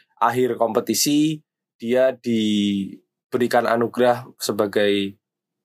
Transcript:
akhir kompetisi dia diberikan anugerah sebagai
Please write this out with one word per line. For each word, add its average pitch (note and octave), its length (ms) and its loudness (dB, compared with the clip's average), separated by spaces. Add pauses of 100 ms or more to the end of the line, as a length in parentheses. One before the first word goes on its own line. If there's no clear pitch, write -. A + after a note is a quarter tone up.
(160)
akhir A#2+ 400 0
kompetisi A#2+ 840 0 (340)
dia B2 380 0
diberikan G#2+ 1500 -2
anugerah A#2+ 580 0 (140)
sebagai G2+ 800 -2 (500)